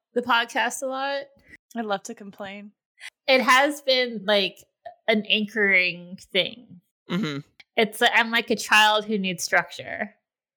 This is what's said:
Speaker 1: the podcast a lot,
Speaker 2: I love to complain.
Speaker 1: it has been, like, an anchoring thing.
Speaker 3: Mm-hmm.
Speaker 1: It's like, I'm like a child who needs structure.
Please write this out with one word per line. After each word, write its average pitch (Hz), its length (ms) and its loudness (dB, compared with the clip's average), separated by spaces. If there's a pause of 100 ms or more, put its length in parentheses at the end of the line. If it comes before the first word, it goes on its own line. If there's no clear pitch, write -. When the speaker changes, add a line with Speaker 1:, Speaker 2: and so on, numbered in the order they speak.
(140)
Speaker 1:
the 240 80 -2
podcast 240 600 0
a 269 60 -6
lot, 277 360 -4 (520)
Speaker 2:
I 233 60 -6
love 202 220 -4
to 233 120 -12
complain. 202 560 -16 (560)
Speaker 1:
it 262 140 4
has 269 400 4
been, 247 440 0
like, 202 320 0 (500)
an 220 220 2
anchoring 190 880 0 (140)
thing. 180 500 -4 (280)
Speaker 3:
Mm-hmm. 175 300 -2 (380)
Speaker 1:
It's 214 240 0
like, 240 140 2
I'm 226 160 2
like 233 180 -2
a 233 60 0
child 214 500 4
who 214 140 -2
needs 185 240 -4
structure. - 720 -4 (420)